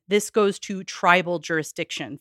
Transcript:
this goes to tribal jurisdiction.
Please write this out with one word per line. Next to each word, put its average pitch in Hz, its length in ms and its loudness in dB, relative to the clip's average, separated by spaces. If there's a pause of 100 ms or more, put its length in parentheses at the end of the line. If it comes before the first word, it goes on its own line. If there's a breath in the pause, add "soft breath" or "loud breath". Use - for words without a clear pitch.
this 208 220 0
goes 202 300 2
to 190 220 -10
tribal 175 560 2
jurisdiction. 156 840 -6